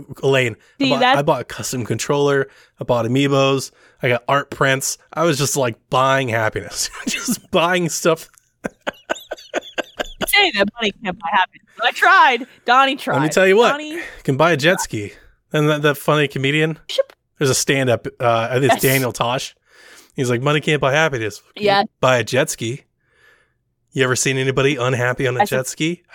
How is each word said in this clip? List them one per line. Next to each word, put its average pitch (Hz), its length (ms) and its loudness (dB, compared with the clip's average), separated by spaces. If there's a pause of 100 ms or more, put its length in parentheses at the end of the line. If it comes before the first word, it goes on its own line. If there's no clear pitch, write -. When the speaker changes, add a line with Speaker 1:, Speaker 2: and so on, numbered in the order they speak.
(220)
Speaker 1:
Elaine, 131 340 2 (220)
Speaker 2:
See, 277 80 0
Speaker 1:
I 262 40 2
bought, 254 100 0
Speaker 2:
that's 254 180 4
Speaker 1:
I 143 40 2
bought 143 180 0
a 117 40 -8
custom 123 420 -8
controller. 139 640 0 (320)
I - 40 -10
bought 120 220 0
amiibos. 135 640 2 (320)
I 135 60 0
got 120 200 0
art 139 220 0
prints. 135 480 -2 (140)
I 156 120 -2
was 156 140 2
just, 139 180 -2
like, 123 200 -2 (140)
buying 135 380 2
happiness. 107 720 -4
<laughs> - 80 -10
Just - 440 -6
buying 175 380 0
stuff. - 400 -2 (340)
<laughs> - 60 -6 (1600)
Speaker 2:
Say 392 240 2
that 202 220 0
money 226 160 -4 (120)
can't 185 160 -6
buy 170 120 -8
happiness. 185 360 -2 (160)
I - 100 0
tried. 320 540 4 (180)
Donnie 269 320 4
tried. - 200 -4
Speaker 1:
Let 139 60 0
me 151 60 0
tell 185 180 4
you 190 100 6
what. 233 160 6
Speaker 2:
Donnie 302 200 -8
Speaker 1:
You 330 100 -10 (200)
can 139 140 -2
buy 160 160 4
a 160 40 2
jet 165 240 2
ski. 104 320 -8 (400)
And 151 160 2
that, 151 140 0
that 147 140 2
funny 151 320 0
comedian, 151 500 -2 (100)
Speaker 2:
Should - 160 -2 (340)
Speaker 1:
there's 139 120 2
a 127 40 2
stand-up, 131 520 0 (140)
uh, 117 300 0
I - 100 -4
think 139 120 2
it's - 100 -2
Speaker 2:
Yes. 135 100 2
Speaker 1:
Daniel 131 200 0
Tosh. 123 420 -4 (640)
He's 127 120 -2
like, 120 140 0
"Money 147 180 0
can't 151 200 0
buy 131 120 0
happiness." 139 480 -2 (140)
Can 196 80 -12
you 208 40 0
Speaker 2:
Yeah. 196 180 2 (160)
Speaker 1:
buy 127 180 4
a 113 60 0
jet 131 260 0
ski? 120 320 -8 (1120)
You 135 120 0
ever 127 120 0
seen 135 200 -2
anybody 135 400 0
unhappy 123 520 -2
on 123 80 -4
a 123 60 2
Speaker 2:
I - 20 2
said 127 140 -2
Speaker 1:
jet 131 100 -4
ski? 165 340 -6 (120)